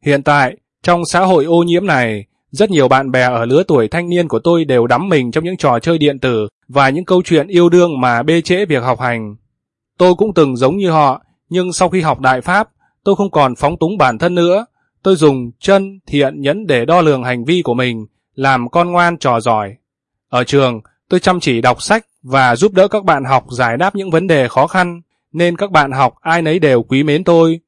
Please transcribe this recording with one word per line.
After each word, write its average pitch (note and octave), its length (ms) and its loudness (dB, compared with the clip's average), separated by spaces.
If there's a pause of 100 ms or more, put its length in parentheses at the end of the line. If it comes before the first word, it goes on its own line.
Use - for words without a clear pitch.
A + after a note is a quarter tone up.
Hiện C#3+ 180 0
tại, C#3+ 340 0 (260)
trong F3 220 0
xã F3 140 -2
hội F#3 260 2
ô E3+ 180 2
nhiễm F3 220 0
này, A#2+ 400 -2 (260)
rất G3 180 0
nhiều D3 180 2
bạn C3 240 2
bè B2+ 100 2
ở B2 240 0
lứa C#3 220 2
tuổi B2 200 2
thanh E3+ 220 -6
niên F3 180 0
của D3+ 120 -2
tôi E3 260 0
đều B2 220 0
đắm B2+ 220 0
mình C3 220 0
trong D#3 120 -4
những F3+ 140 -8
trò B2 220 0
chơi E3 180 -2
điện C#3+ 220 0
tử A#2 280 -2 (200)
và C3+ 220 2
những E3 160 -4
câu F#3 200 2
chuyện D3+ 220 0
yêu F3 220 4
đương E3+ 320 2
mà A#2+ 220 0
bê E3 180 0
trễ F3+ 240 -2
việc C#3+ 180 -2
học B2 160 -2
hành. A2+ 360 -6 (600)
Tôi F3+ 180 4
cũng G#3 180 -2
từng C#3+ 220 2
giống C3 220 0
như G3 120 -2
họ, D3 320 0 (280)
nhưng F3+ 240 -4
sau F#3 160 0
khi F3+ 120 -2
học D3 180 -2
Đại C3 220 0
Pháp, G3 280 -2 (340)
tôi G3+ 120 2
không G3+ 160 -2
còn C3 240 2
phóng D#3+ 240 -2
túng F#3 180 -2
bản C3 200 2
thân F3 180 -2
nữa. F3 300 0 (380)
Tôi G3 120 2
dùng C3+ 440 0
chân, G3 480 -2
thiện, C#3+ 340 -2
nhẫn F3 260 -4
để B2 180 0
đo E3+ 160 2
lường C#3+ 220 0
hành B2 220 -6
vi F3 160 -2
của B2 120 -4
mình, A#2+ 320 -4 (300)
làm C3 340 0
con F3 220 0
ngoan F3 260 0
trò B2 220 0
giỏi. G#2+ 360 -2 (540)
Ở B2 140 -2
trường, B2+ 380 0 (280)
tôi F#3 100 0
chăm F#3 200 0
chỉ B2 220 -2
đọc B2 200 0
sách A3 240 -2 (180)
và B2+ 320 2
giúp F#3+ 180 0
đỡ F#3 140 4
các G3+ 160 -2
bạn D#3 200 0
học C3 280 0
giải A#2+ 260 -2
đáp F3+ 180 -2
những G3 160 -8
vấn E3 160 0
đề C#3+ 200 2
khó C3+ 200 0
khăn, F3 340 -4 (300)
nên E3+ 260 -2
các G3 140 -6
bạn C#3+ 200 2
học C3 300 0
ai E3+ 200 0
nấy D#3+ 180 0
đều C3 240 2
quý C3+ 200 0
mến D3+ 200 0
tôi. E3 440 2